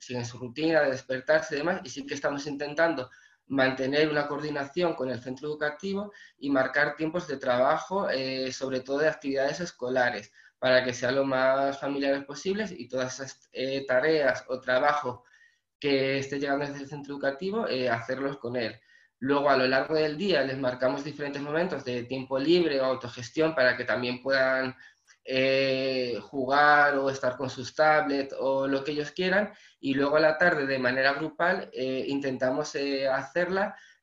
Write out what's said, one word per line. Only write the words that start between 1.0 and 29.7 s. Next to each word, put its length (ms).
y 40
demás, 260
y 60
sí 160
que 80
estamos 320
intentando 640
mantener 600
una 200
coordinación 680
con 160
el 100
centro 280
educativo 640
y 100
marcar 480
tiempos 300
de 100
trabajo, 720
eh, 440
sobre 280
todo 180
de 100
actividades 520
escolares, 720
para 260
que 100
sean 220
lo 80
más 560
familiares 440
posibles 460
y 180
todas 260
esas, 380
eh, 320
tareas 600
o 140
trabajo 640
que 400
esté 200
llegando 260
desde 200
el 40
centro 260
educativo, 540
eh, 220
hacerlos 480
con 180
él. 240
Luego, 320
a 60
lo 100
largo 300
del 200
día, 260
les 140
marcamos 460
diferentes 400
momentos 420
de 200
tiempo 340
libre 420
o 40
autogestión 720
para 200
que 80
también 380
puedan, 540
eh, 960
jugar 760
o 120
estar 280
con 120
sus 260
tablets 640
o 280
lo 160
que 100
ellos 200
quieran. 400